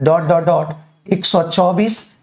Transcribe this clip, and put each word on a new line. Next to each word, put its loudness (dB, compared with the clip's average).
डॉट, 2
डॉट, 0
डॉट, 0
एक -4
सौ 2
चौबीस, 0